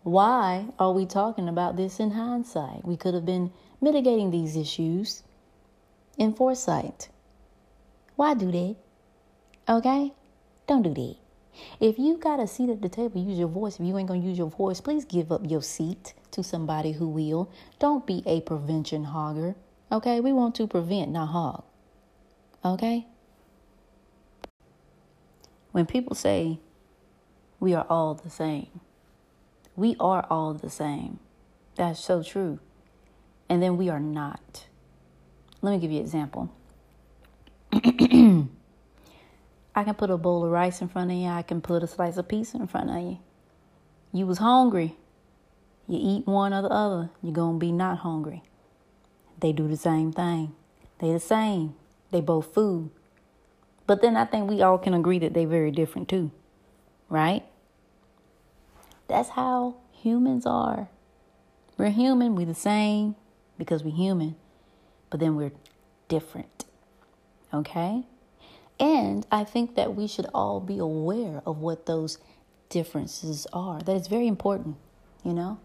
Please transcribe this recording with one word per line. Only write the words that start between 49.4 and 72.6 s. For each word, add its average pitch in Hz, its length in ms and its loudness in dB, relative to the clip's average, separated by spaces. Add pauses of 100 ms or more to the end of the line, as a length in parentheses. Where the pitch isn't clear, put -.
do 156 160 0
the 151 100 -2
same 160 360 0
thing. 165 400 -2 (460)
They 165 120 0
the 165 80 0
same. 196 560 0 (360)
They 175 100 2
both 156 320 0
food. 180 380 0 (960)
But 202 140 4
then 240 140 6
I 226 100 4
think 208 240 -2
we 208 120 0
all 185 160 8
can 185 160 0
agree 175 260 4
that 156 140 0
they 165 120 2
very 156 260 2
different 160 360 -2
too, 175 240 -2 (800)
right? 165 340 2 (1600)
That's 240 220 0
how 247 480 -2 (140)
humans 247 540 2
are. - 440 -2 (880)
We're 202 120 2
human. 240 460 4
We 175 100 0
the 165 80 -4
same 208 600 0 (420)
because 160 260 -2
we 156 80 -4
human. 165 440 0 (760)
But 160 100 -6
then 160 160 2
we're 147 160 -4 (560)
different, - 580 -6 (880)
okay? 196 500 -4 (760)
And 220 520 2
I 208 120 2
think 233 320 -2
that - 200 0
we 208 120 -4
should 190 260 -6
all 202 260 -2
be 190 180 -6
aware 160 680 -4
of 156 120 -6
what 160 280 -6
those 160 340 -4 (500)